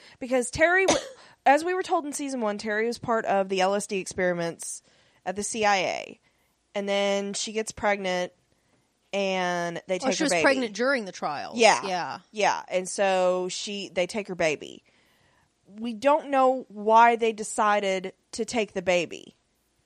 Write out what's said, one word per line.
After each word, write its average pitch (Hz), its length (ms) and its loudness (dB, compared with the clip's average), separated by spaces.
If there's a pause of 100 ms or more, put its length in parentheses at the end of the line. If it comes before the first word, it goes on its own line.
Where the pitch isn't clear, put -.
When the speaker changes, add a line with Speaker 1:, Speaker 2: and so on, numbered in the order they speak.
(200)
Speaker 1:
Because 247 300 -2
Terry, 349 360 4
w-, - 200 2 (180)
<coughs> - 220 -8
as 285 180 6
we 359 100 -2
were 370 100 -2
told 330 220 0
in 285 80 -8
season 269 280 -6
one, 208 160 -2
Terry 214 300 -2
was 233 100 -4
part 226 280 -2
of 196 240 2
the 190 120 0
L 190 140 4
S 202 120 -2
D 208 100 -4
experiments 175 840 -4 (440)
at 185 100 -6
the 202 80 -6
C 214 220 -2
I 202 120 4
A. 104 420 -4 (540)
And 202 140 -4
then 202 460 0
she - 180 -6
gets 220 220 -6
pregnant, 190 580 -2 (800)
and 180 760 -2
they 185 80 -2
Speaker 2:
Oh, 180 100 -4
Speaker 1:
take 262 80 0
Speaker 2:
she - 60 -4
Speaker 1:
her 311 60 0
Speaker 2:
was 277 60 0
Speaker 1:
baby. - 120 2
Speaker 2:
pregnant 262 300 2
during 240 300 -2
the 185 80 -12
trial. 139 440 -8
Speaker 1:
Yeah. 202 300 6
Speaker 2:
Yeah. 165 340 -4 (120)
Speaker 1:
Yeah, 190 380 0
and 185 180 -2
so 185 640 0
she, 202 400 -8
they 180 180 -2
take 202 220 -8
her 190 60 -6
baby. 151 480 -4 (840)
We 220 260 -10
don't 277 360 0
know 262 400 2
why 220 480 6
they 226 160 0
decided 208 800 0 (200)
to 226 120 -4
take 208 280 -4
the 196 80 -4
baby. 175 540 -2 (500)